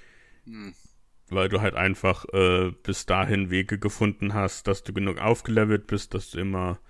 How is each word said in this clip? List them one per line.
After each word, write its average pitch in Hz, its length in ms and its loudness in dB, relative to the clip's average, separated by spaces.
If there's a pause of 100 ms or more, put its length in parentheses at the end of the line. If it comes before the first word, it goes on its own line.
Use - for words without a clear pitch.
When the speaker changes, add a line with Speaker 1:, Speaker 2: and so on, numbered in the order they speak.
(460)
Speaker 1:
Hm. 107 280 -16 (580)
Speaker 2:
Weil 95 180 2
du 98 120 2
halt - 140 0
einfach, 95 580 2
äh, 92 380 4 (120)
bis - 220 -4
dahin 95 460 2
Wege 95 260 0
gefunden 104 560 0
hast, 101 340 -2
dass 98 160 0
du 98 100 -8
genug 98 260 -2
aufgelevelt 107 680 2
bist, - 300 -4
dass - 160 -8
du 87 80 -8
immer 92 400 -2 (100)